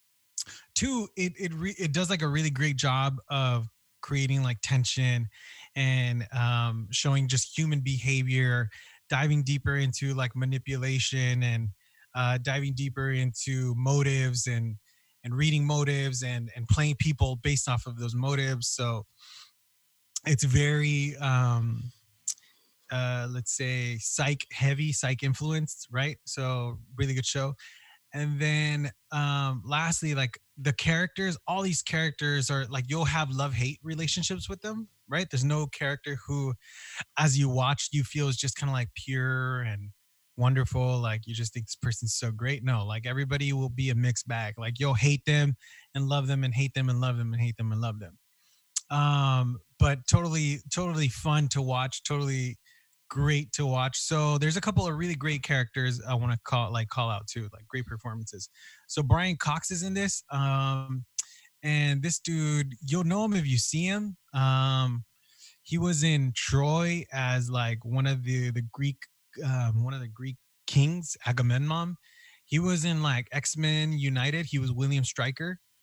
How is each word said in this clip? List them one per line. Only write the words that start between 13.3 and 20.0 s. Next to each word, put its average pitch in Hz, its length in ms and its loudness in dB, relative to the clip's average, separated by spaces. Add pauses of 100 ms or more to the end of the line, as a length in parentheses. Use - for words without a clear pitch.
motives 131 720 2
and, 117 300 -2 (460)
and 123 120 -4
reading 151 280 4
motives 139 600 0
and, 120 320 -4
and 117 120 -8
playing 151 300 2
people 135 460 2
based 143 260 0
off 120 160 0
of 120 140 -10
those 120 160 -4
motives. 135 540 0
So 117 360 -2 (1200)